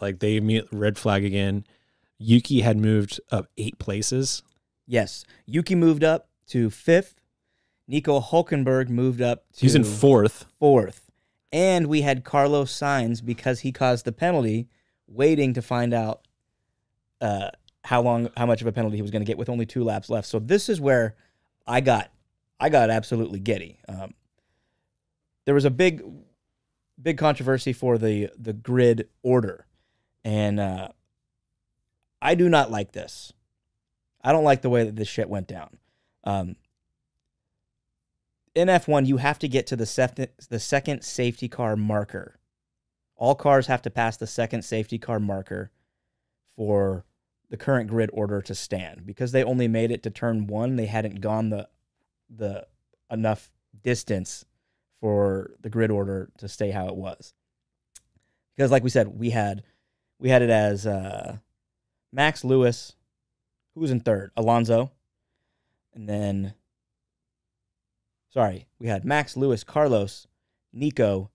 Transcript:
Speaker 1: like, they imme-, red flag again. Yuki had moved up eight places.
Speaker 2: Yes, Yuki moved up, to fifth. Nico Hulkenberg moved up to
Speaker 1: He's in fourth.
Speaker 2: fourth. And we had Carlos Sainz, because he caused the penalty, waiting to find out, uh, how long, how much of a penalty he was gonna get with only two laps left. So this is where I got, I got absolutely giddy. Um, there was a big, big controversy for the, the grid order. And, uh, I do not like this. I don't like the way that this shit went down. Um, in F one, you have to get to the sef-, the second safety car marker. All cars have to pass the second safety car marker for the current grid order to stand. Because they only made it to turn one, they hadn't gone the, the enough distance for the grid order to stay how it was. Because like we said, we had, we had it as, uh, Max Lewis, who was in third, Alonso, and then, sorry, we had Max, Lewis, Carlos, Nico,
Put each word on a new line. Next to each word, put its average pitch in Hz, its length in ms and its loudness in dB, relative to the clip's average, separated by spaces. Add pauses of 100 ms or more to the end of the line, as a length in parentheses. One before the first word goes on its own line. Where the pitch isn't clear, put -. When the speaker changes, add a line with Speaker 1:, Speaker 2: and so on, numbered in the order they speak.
Speaker 1:
like, 101 180 -4
they 107 220 0
imme-, 110 300 2
red 104 260 -2
flag 101 260 0
again. 98 420 -2 (520)
Yuki 117 440 4
had 110 160 4
moved 107 440 0 (100)
up 104 160 -4 (100)
eight 107 220 -8
places. 117 600 -4 (440)
Speaker 2:
Yes, 113 380 -2 (220)
Yuki 165 300 0
moved 165 280 4
up, 160 240 2 (220)
to 117 200 2
fifth. - 520 2 (640)
Nico 143 340 2
Hulkenberg 131 680 0
moved 123 320 0
up 120 320 -2
to - 80 -8
Speaker 1:
He's 135 140 6
in 135 80 6
fourth. 110 640 4 (140)
Speaker 2:
fourth. 123 500 4 (420)
And 175 360 2
we 151 140 2
had 135 220 0
Carlos 143 480 2
Sainz, 117 540 -2
because 120 360 -4
he 135 100 -4
caused 123 340 0
the 120 60 -4
penalty, 123 560 0 (400)
waiting 139 480 2
to 123 80 -4
find 120 300 -2
out, 110 340 -4 (920)
uh, 101 280 -4 (340)
how 123 180 2
long, 120 360 2
how 120 80 -2
much 113 160 2
of 117 60 -4
a 113 40 -2
penalty 107 260 -2
he 107 40 -4
was 101 80 -6
gonna 107 160 -4
get 110 120 -4
with 120 120 -6
only 120 160 -2
two 120 180 -4
laps 104 260 -4
left. 110 180 -4
So - 100 -4
this 156 320 0
is 196 100 -2
where 123 360 2 (500)
I 123 160 0
got, 117 300 0 (480)
I 139 100 2
got 127 220 4
absolutely 113 480 -4
giddy. 98 480 -6
Um, 95 260 -14 (1300)
there 143 100 4
was 139 100 4
a 139 60 4
big, 160 320 2 (1000)
big 147 160 -2
controversy 131 560 0
for 123 240 0
the, 107 400 0
the 110 160 -10
grid 117 560 2 (140)
order. 120 420 0 (580)
And, 104 360 0
uh, 95 300 -6 (1300)
I 147 140 2
do 175 140 4
not 143 200 4
like 104 220 -6
this. - 420 -16 (880)
I 131 120 0
don't 160 100 4
like 139 180 4
the 131 80 0
way 120 140 4
that 107 140 -4
this 107 100 -4
shit 104 220 -4
went 95 180 -6
down. 82 300 -16 (480)
Um, 95 320 -6 (2000)
in 175 140 2
F 180 200 4
one, 143 180 4
you 135 120 2
have 139 220 0
to 156 80 -4
get 127 200 -2
to - 100 -6
the 113 80 -4
sef-, 123 300 -2 (340)
the 117 100 -6
second 139 440 -4
safety 123 440 -4
car 110 300 -4
marker. 104 600 -4 (760)
All 131 200 2
cars 139 320 4
have 127 160 0
to - 60 -6
pass 113 280 -2
the 110 100 -10
second 117 360 -4
safety 110 340 -6
car 113 220 -4
marker 98 520 -6 (840)
for 98 480 0 (440)
the 113 80 -12
current 123 320 0
grid 113 220 0
order 104 300 -4
to 95 120 -10
stand. 90 520 -10
Because 117 260 -6
they 131 120 2
only 127 260 0
made 113 220 0
it 117 120 -10
to 113 60 -6
turn 110 380 -4
one, 113 280 -4
they 113 120 -2
hadn't 104 340 -6
gone 107 280 -2
the, 104 200 -8 (600)
the 104 380 -10 (420)
enough 110 400 -4 (320)
distance 110 640 -4 (560)
for 101 520 0 (100)
the 113 80 -10
grid 110 200 0
order 98 400 -2 (100)
to 98 100 -14
stay 101 220 -4
how 95 160 -6
it - 80 -8
was. - 380 -12 (1200)
Because 135 140 2
like 131 120 4
we 123 60 0
said, 117 180 2
we 104 220 -6
had, 104 340 -4 (560)
we 127 100 -4
had 127 120 6
it 120 80 2
as, 104 360 2
uh, 98 520 -8 (760)
Max 147 320 -2
Lewis, 127 520 0 (800)
who 160 60 -8
was 151 100 -2
in 123 80 0
third, 101 360 -2
Alonso, 117 560 2 (1040)
and 104 160 -16
then, 101 440 -4 (1800)
sorry, 101 360 -2 (120)
we 117 80 -8
had 101 180 -4
Max, 143 320 -2
Lewis, 131 260 0
Carlos, 120 640 0 (480)
Nico, 110 600 -2